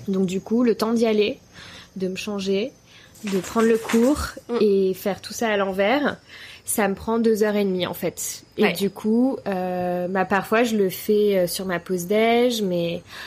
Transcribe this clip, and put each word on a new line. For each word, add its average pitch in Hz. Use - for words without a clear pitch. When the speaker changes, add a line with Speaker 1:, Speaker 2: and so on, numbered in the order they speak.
Speaker 1:
Donc, 190
du 185
coup, 226
le 226
temps 220
d'y 226
aller, 220
de 190
me 185
changer, 196
de 196
prendre 226
le 226
cours 233
Speaker 2:
Mm. 240
Speaker 1:
et 196
faire 185
tout -
ça 233
à 208
l'envers, 202
ça -
me 196
prend 226
deux 220
heures 214
et 208
demie, 185
en -
fait. -
Et -
Speaker 2:
Ouais. 185
Speaker 1:
du 185
coup, 233
euh, 180
bah, 190
parfois, 202
je 226
le 196
fais, 208
euh, 180
sur 185
ma 175
pause 175
déj, 226
mais 175